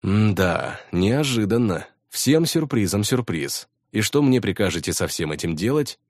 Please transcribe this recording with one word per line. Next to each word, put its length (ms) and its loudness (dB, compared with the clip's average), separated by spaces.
М-да, 760 0
неожиданно. 920 0
Всем 360 2
сюрпризом 580 0
сюрприз. 640 -4
И 100 -2
что 200 0
мне 200 4
прикажете 520 -2
со 140 -2
всем 240 -4
этим 240 -4
делать? 440 -2